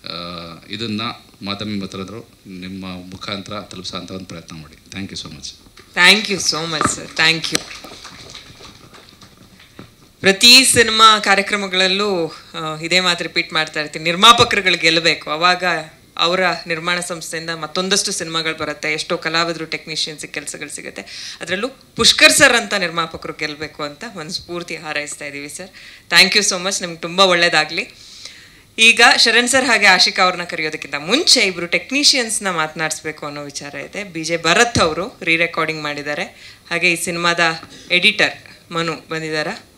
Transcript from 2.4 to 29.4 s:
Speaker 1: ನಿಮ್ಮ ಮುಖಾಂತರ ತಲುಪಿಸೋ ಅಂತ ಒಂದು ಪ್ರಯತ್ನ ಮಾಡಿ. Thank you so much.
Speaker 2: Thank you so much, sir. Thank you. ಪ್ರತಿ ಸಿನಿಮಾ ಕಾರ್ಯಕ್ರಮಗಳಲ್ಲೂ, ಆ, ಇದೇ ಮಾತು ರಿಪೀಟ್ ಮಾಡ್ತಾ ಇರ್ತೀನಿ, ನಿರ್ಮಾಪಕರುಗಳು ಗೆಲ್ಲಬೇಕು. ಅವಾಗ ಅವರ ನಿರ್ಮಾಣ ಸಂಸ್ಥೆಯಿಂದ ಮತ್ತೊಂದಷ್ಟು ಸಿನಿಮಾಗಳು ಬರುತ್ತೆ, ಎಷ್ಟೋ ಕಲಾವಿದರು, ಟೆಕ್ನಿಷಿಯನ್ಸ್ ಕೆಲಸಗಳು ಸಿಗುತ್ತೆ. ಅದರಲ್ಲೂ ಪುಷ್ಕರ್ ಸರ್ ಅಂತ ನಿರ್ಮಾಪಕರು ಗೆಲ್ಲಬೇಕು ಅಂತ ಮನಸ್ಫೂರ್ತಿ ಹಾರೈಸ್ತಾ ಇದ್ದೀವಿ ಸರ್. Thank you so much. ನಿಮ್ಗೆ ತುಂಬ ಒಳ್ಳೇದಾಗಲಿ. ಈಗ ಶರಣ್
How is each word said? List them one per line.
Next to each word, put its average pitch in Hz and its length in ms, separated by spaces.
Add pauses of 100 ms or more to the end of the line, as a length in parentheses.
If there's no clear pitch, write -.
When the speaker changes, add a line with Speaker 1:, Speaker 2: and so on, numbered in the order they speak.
Speaker 1:
ನಿಮ್ಮ 92 400
ಮುಖಾಂತರ 92 720
ತಲುಪಿಸೋ 92 360
ಅಂತ 90 140
ಒಂದು 95 140
ಪ್ರಯತ್ನ 85 320
ಮಾಡಿ. - 340
Thank 95 200
you 92 120
so 87 100
much. 71 200 (420)
Speaker 2:
Thank 196 360
you 170 240
so 165 200
much, - 240
sir. - 180
Thank 160 360
you. 160 80 (2500)
ಪ್ರತಿ 240 440
ಸಿನಿಮಾ 220 540
ಕಾರ್ಯಕ್ರಮಗಳಲ್ಲೂ, 196 1080 (280)
ಆ, 156 260
ಇದೇ 170 200
ಮಾತು 175 240
ರಿಪೀಟ್ 165 280
ಮಾಡ್ತಾ 156 280
ಇರ್ತೀನಿ, 156 240
ನಿರ್ಮಾಪಕರುಗಳು 196 760
ಗೆಲ್ಲಬೇಕು. 160 520
ಅವಾಗ 175 340 (520)
ಅವರ 175 240 (260)
ನಿರ್ಮಾಣ 170 340
ಸಂಸ್ಥೆಯಿಂದ 165 500
ಮತ್ತೊಂದಷ್ಟು 185 640
ಸಿನಿಮಾಗಳು 160 440
ಬರುತ್ತೆ, 151 360
ಎಷ್ಟೋ 156 260
ಕಲಾವಿದರು, 165 480
ಟೆಕ್ನಿಷಿಯನ್ಸ್ 156 600
ಕೆಲಸಗಳು 147 420
ಸಿಗುತ್ತೆ. - 720
ಅದರಲ್ಲೂ 196 280
ಪುಷ್ಕರ್ - 640
ಸರ್ 262 240
ಅಂತ 208 180
ನಿರ್ಮಾಪಕರು 165 580
ಗೆಲ್ಲಬೇಕು 151 500
ಅಂತ 147 220 (120)
ಮನಸ್ಫೂರ್ತಿ 170 600
ಹಾರೈಸ್ತಾ 147 480
ಇದ್ದೀವಿ 143 240
ಸರ್. 185 220 (400)
Thank 185 320
you 196 120
so 180 120
much. 202 140
ನಿಮ್ಗೆ 170 200
ತುಂಬ 175 200
ಒಳ್ಳೇದಾಗಲಿ. 170 880 (680)
ಈಗ 226 220 (160)
ಶರಣ್ 240 320